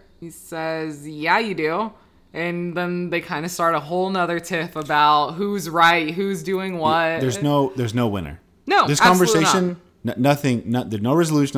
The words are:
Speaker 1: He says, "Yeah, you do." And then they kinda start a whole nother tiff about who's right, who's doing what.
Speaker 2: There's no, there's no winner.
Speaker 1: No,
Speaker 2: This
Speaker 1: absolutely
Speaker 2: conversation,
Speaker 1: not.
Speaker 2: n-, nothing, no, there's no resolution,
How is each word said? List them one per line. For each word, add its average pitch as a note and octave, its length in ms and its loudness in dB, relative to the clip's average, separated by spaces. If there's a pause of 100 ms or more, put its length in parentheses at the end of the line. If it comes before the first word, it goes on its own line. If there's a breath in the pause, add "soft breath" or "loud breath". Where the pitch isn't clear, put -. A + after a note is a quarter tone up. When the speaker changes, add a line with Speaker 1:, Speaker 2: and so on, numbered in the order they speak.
(200)
Speaker 1:
He E3 100 -16
says, D#3+ 760 -8
"Yeah, D#3+ 320 0
you A3 160 -2
do." E3 380 -2 (420 soft breath)
And F3 420 -6
then F3 340 -4
they E3+ 120 -2
kinda E3 260 -6
start E3+ 260 0
a D3+ 60 -2
whole F3+ 300 -2
nother F3 300 -2
tiff E3+ 360 -6
about D3+ 580 2
who's G3 360 -4
right, E3 420 4
who's F#3+ 300 -4
doing F#3+ 340 -4
what. D#3+ 440 2
Speaker 2:
There's B2+ 200 -2
no, C#3+ 360 2
there's A#2 180 -2
no A#2+ 140 2
winner. F2 320 -6 (260)
Speaker 1:
No, F4 200 4
Speaker 2:
This C#3+ 140 0
Speaker 1:
absolutely F3 440 6
Speaker 2:
conversation, F3+ 360 0 (240)
Speaker 1:
not. A#2 140 -4
Speaker 2:
n-, B2 40 0
nothing, C#3 440 2
no, A#2+ 180 -2
there's G#2 180 -6
no A#2+ 120 2
resolution, D3+ 440 2